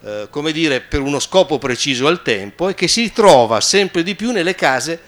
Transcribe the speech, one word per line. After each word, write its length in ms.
eh, 260
come 220
dire, 300
per 200
uno 180
scopo 380
preciso 480
al 160
tempo 480
e 60
che 120
si 240
trova 500
sempre 420
di 100
più 160
nelle 240
case 540